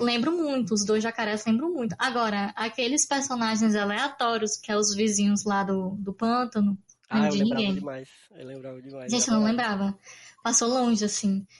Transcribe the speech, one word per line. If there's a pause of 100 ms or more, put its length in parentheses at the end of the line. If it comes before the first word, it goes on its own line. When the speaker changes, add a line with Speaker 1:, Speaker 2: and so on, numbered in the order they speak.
Speaker 1:
lembro
muito,
os
dois
jacarés
lembro
muito.
Agora,
aqueles
personagens
aleatórios,
que
é
os
vizinhos
lá
do,
do
pântano, (320)
Speaker 2:
Ah,
Speaker 1:
não
Speaker 2:
eu
Speaker 1:
de
Speaker 2:
lembrava
Speaker 1:
ninguém.
Speaker 2:
demais, (240)
eu
lembrava
demais,
Speaker 1:
Gente,
Speaker 2:
eu
Speaker 1:
eu
não
Speaker 2:
adorava. (120)
Speaker 1:
lembrava. (440)
Passou
longe,
assim. (140)